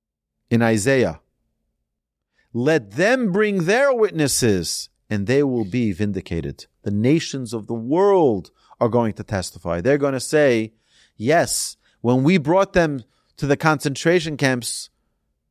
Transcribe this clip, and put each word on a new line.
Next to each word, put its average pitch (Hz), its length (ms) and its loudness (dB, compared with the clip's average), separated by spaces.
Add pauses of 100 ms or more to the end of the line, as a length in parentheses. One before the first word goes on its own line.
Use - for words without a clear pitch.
(500)
in 117 120 2
Isaiah, 113 580 2 (1300)
"Let 120 380 0
them 214 380 0
bring 202 340 0
their 254 280 2
witnesses, 151 960 0 (220)
and 101 160 -4
they 135 160 2
will 123 240 -2
be 110 260 -2
vindicated." 85 760 -6 (160)
The - 80 -6
nations 123 600 -2
of 110 140 -8
the - 80 -8
world 143 760 2 (300)
are 120 80 2
going 113 260 0
to - 80 -12
testify. 87 600 -6
They're 135 160 2
going 139 160 -2
to 127 60 -6
say, 120 520 2 (440)
"Yes, 135 600 -2 (240)
when 127 220 2
we 180 160 4
brought 180 340 0
them 151 320 0 (320)
to 147 100 -6
the 139 120 2
concentration 156 800 0
camps, 127 500 -2 (640)